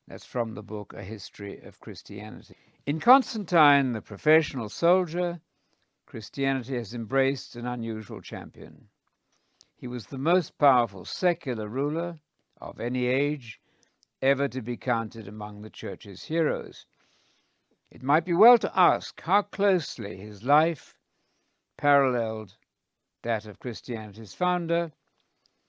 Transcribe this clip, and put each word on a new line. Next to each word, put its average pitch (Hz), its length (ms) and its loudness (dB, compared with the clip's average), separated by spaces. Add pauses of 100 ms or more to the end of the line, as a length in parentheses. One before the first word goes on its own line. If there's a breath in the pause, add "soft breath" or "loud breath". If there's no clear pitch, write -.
That's - 180 -14
from 117 280 -4
the 104 100 -8
book 104 300 -10
A 101 100 -10
History 101 580 -10
of - 180 -18
Christianity. 104 760 -14 (300 soft breath)
In 151 140 -2
Constantine, 160 920 4
the 110 80 -4
professional 135 680 2
soldier, 175 720 0 (640)
Christianity 135 680 -4
has 110 180 -6
embraced 131 640 -2
an 120 100 -8
unusual 113 560 -6
champion. 92 680 -14 (840 soft breath)
He 135 120 -10
was 120 200 -8
the 139 100 -8
most 160 400 0
powerful 120 460 4
secular 131 640 -2
ruler 151 520 -4 (420)
of 82 180 -12
any 123 280 -2
age 135 520 -2 (640)
ever 135 260 2
to 123 140 -6
be 117 160 -6
counted 113 500 -4
among 104 340 -10
the 107 80 -12
church's 98 540 -12
heroes. 151 640 -2 (1040)
It - 100 -18
might 147 240 2
be 180 80 -2
well 226 240 8
to - 220 -2
ask 151 420 2
how 190 220 2
closely 170 760 -2
his 104 260 -12
life 151 540 2 (800)
paralleled 123 800 2 (640)
that 110 240 -4
of 107 140 -12
Christianity's 110 760 -8
founder, 170 600 -2 (760)